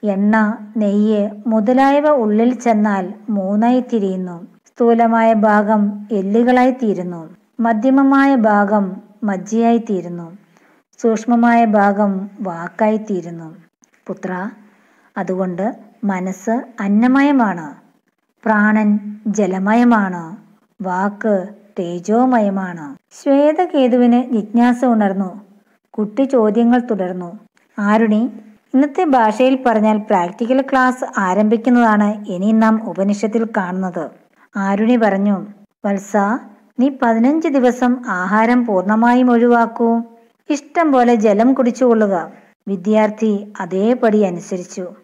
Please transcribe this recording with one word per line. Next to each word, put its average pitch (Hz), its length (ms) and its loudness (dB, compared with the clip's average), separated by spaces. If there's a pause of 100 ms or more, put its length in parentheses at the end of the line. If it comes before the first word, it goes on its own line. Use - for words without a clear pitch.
എണ്ണ, 208 540 0 (200)
നെയ്യ് 208 520 0 (180)
മുതലായവ 262 640 2
ഉള്ളിൽ 233 440 2
ചെന്നാൽ 214 600 0 (160)
മൂന്നായി 214 540 0 (100)
തിരിയുന്നു. 185 540 -6 (180)
സ്ഥൂലമായ 226 680 2
ഭാഗം 208 800 0
എല്ലുകളായി 240 600 2
തീരുന്നു, 180 580 -6 (300)
മധ്യമമായ 269 760 2
ഭാഗം 208 600 2 (280)
മജ്ജയായി 220 540 0
തീരുന്നു, 175 600 -8 (640)
സൂക്ഷ്മമായ 233 640 2
ഭാഗം 202 640 0 (100)
വാക്കായി 190 580 -4
തീരുന്നു." 170 580 -8 (520)
പുത്ര, 190 420 -8 (680)
അതുകൊണ്ട് 185 580 -4 (280)
മനസ്സ് 190 600 -4 (160)
അന്നമയമാണ്, 220 960 0 (680)
പ്രാണൻ 214 540 2 (280)
ജലമയമാണ്, 196 1080 0 (480)
വാക്ക് 196 640 -2 (320)
തേജോമയമാണ്. 190 1160 -2 (260)
ശ്വേതകേതുവിന് 269 1120 2
ജിജ്ഞാസ 240 520 0
ഉണർന്നു. 196 560 0 (480)
കുട്ടി 214 320 -4
ചോദ്യങ്ങൾ 233 580 2 (120)
തുടർന്നു. 180 480 -6 (400)
"ആരുണി, 214 500 2 (440)
ഇന്നത്തെ 285 300 0
ഭാഷയിൽ 254 640 2
പറഞ്ഞാൽ 214 320 2
പ്രാക്ടിക്കൽ 208 640 -2
ക്ലാസ് 254 440 0 (120)
ആരംഭിക്കുന്നതാണ് 214 1080 2
ഇനി 190 260 -2
നാം 220 380 2
ഉപനിഷത്തിൽ 202 580 -2 (100)
കാണുന്നത്." 185 540 -6 (460)
ആരുണി 202 380 0
പറഞ്ഞു, 202 500 0 (400)
"വത്സ, 202 300 -4 (640)
നീ 262 100 2 (120)
പതിനഞ്ച് 254 460 2
ദിവസം 247 500 0 (100)
ആഹാരം 220 580 0
പൂർണ്ണമായും 233 680 2
ഒഴിവാക്കൂ, 233 720 2 (480)
ഇഷ്ടം 302 420 -2
പോലെ 240 240 4
ജലം 220 380 2
കുടിച്ചുകൊള്ളുക." 226 800 0 (360)
വിദ്യാർത്ഥി 208 920 -2
അതേപടി 214 600 0
അനുസരിച്ചു. 180 680 -6 (160)